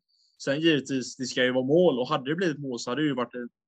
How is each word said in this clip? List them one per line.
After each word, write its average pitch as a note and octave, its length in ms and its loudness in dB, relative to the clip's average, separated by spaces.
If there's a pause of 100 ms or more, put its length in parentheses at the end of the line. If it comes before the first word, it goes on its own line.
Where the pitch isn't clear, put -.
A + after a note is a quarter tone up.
(440)
Sen C#3+ 180 -2
givetvis, C3+ 540 0
det B2+ 100 -6
ska B2+ 180 0
ju B2+ 80 4
vara B2+ 140 0
mål, D3+ 340 4
och B2 80 -2
hade C#3+ 240 -2
det E3 40 -2
blivit E3 240 -2
mål B2+ 200 -6
så B2 120 -8
hade C3+ 100 -2
det D#3 60 2
ju C#3 80 0
varit B2 200 -4
en A#2+ 140 -8 (180)